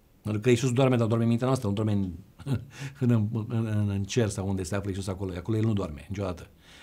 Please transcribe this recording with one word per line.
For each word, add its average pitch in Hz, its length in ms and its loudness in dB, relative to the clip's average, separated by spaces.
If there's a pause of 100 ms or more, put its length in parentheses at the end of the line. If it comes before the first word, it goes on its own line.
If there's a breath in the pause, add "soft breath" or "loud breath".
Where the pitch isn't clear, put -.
(220)
Pentru 104 200 -4
că 123 80 4
Iisus 123 220 4
doarme, 131 240 4
dar 117 120 2
doarme 113 160 2
în 117 60 4
mintea 117 180 2
noastră, 131 200 0
nu 101 60 0
doarme 107 180 0
în, 98 200 0 (880 loud breath)
<laughs> - 0 -
în, 117 320 4
în, 113 180 -2
în, 110 400 0
în 98 140 0
cer 104 260 2
sau 98 180 -4
unde 95 160 0
se 90 120 -4
află 101 140 -2
Iisus 95 180 -4
acolo. 95 280 -4
Acolo 110 220 -2
El 107 80 2
nu 113 80 2
doarme 80 360 -4
niciodată. 92 400 -6 (340 loud breath)